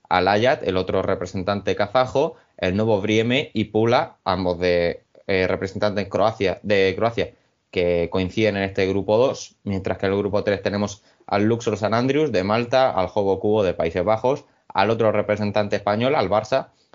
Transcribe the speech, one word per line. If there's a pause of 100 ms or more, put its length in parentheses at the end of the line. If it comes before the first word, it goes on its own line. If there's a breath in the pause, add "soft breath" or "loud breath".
al
Ayat,
el
otro
representante
kazajo, (220 soft breath)
el
nuevo
Vrieme
y
Pula,
ambos
de, (240)
eh,
representantes
en
Croacia,
de
Croacia, (380 soft breath)
que
coinciden
en
este
grupo
dos,
mientras
que
en
el
grupo
tres
tenemos (220 soft breath)
al
Luxor
San
Andrews
de
Malta,
al
Jogo
Cubo
de
Países
Bajos, (240 soft breath)
al
otro
representante
español,
al
Barça, (260 soft breath)